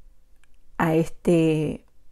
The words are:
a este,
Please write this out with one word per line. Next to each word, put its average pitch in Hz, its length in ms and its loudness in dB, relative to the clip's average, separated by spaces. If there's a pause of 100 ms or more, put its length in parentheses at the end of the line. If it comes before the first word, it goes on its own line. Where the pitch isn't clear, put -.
(760)
a 165 180 0
este, 160 880 0 (260)